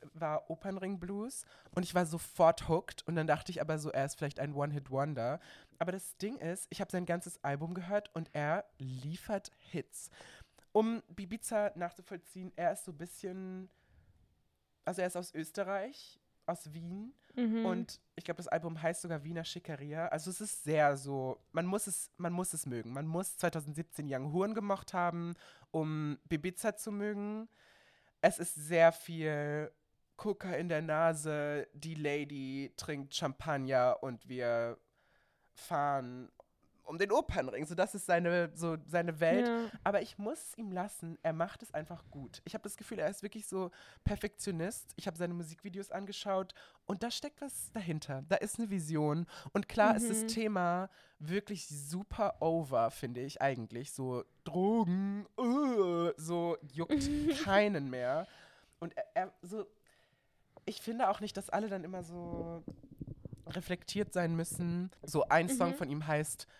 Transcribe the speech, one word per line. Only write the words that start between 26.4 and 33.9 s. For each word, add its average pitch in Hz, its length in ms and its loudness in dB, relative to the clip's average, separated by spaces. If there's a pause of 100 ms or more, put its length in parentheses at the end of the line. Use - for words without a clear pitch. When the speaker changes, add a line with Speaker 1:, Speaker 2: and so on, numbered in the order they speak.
Speaker 1:
zu - 160 -6
mögen. 208 560 -4 (720)
Es 180 180 6
ist 170 160 -4
sehr 165 380 8
viel 151 800 -2 (440)
Coca 196 380 -2
in 170 140 0
der 160 140 2
Nase, 151 880 2
die 156 220 -8
Lady 143 840 -2
trinkt 139 380 -6
Champagner 135 880 2